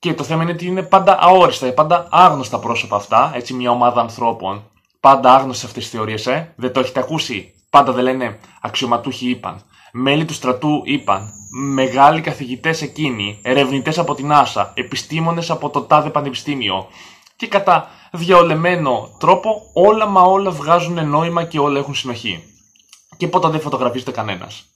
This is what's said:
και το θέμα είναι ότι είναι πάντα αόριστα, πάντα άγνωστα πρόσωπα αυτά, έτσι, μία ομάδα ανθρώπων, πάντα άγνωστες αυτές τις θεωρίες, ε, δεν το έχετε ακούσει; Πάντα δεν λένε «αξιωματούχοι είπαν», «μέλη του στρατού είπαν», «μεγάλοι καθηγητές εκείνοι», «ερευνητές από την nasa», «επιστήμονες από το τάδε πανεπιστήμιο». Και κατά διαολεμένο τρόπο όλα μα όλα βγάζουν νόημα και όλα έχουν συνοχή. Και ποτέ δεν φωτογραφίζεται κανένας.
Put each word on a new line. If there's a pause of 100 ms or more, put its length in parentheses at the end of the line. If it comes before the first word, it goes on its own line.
και
το
θέμα
είναι
ότι
είναι
πάντα
αόριστα,
πάντα
άγνωστα
πρόσωπα
αυτά,
έτσι,
μία
ομάδα
ανθρώπων, (300)
πάντα
άγνωστες
αυτές
τις
θεωρίες,
ε,
δεν
το
έχετε
ακούσει; (160)
Πάντα
δεν
λένε (220)
«αξιωματούχοι
είπαν», (300)
«μέλη
του
στρατού
είπαν», (440)
«μεγάλοι
καθηγητές
εκείνοι»,
«ερευνητές
από
την
nasa»,
«επιστήμονες
από
το
τάδε
πανεπιστήμιο». (500)
Και
κατά (220)
διαολεμένο
τρόπο (140)
όλα
μα
όλα
βγάζουν
νόημα
και
όλα
έχουν
συνοχή. (760)
Και
ποτέ
δεν
φωτογραφίζεται
κανένας. (120)